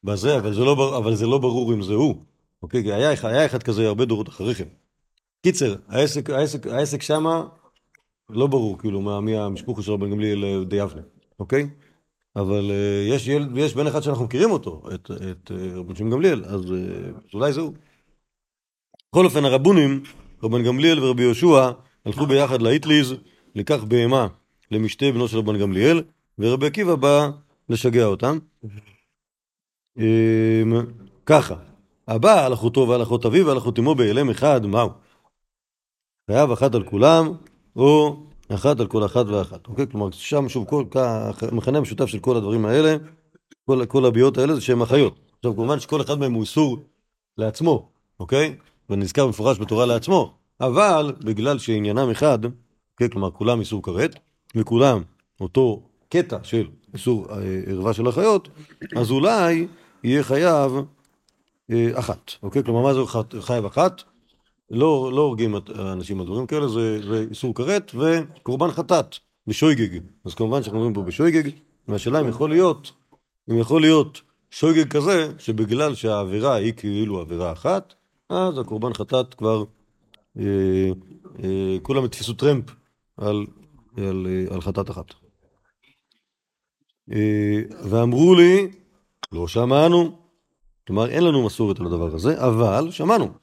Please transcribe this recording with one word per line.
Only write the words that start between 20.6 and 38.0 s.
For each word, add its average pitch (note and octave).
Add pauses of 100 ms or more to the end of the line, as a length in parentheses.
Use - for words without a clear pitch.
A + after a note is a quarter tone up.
גמליאל C3+
ורבי B2+
יהושע, B2+ (360)
הלכו C3
ביחד C3+
לאיטליז, C3+ (400)
לקח A2
בהמה A#2+ (440)
למשתה A2
בנו A#2+
של A2+
רבן G#2+
גמליאל, G2+ (360)
ורבי B2
עקיבא F3
בא C#3+ (380)
לשגע A#2+
אותם. A#2 (1600)
אמ, A2+ (540)
ככה, D3 (540)
הבא C#3+
על B2+
אחותו A#2
ועל A#2+
אחות A#2
אביו D#3
ועל C#3
אחות A#2+
אמו C3+
בהלם B2
אחד, B2+
מהו? A2+ (1400)
חייב C3
אחת A#2+
על G#2+
כולם, D#3 (440)
או D3 (380)